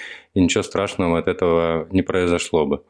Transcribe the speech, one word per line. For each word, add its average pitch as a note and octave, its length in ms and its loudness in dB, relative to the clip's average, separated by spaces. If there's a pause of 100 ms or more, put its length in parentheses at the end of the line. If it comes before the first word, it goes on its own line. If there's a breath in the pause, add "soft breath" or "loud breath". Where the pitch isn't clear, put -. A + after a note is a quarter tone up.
(340 loud breath)
и - 60 2
ничего - 220 2
страшного F2+ 560 0
от D#2 80 -2
этого E2 640 0
не F#2+ 120 0
произошло E2+ 640 0
бы. C#2+ 260 -4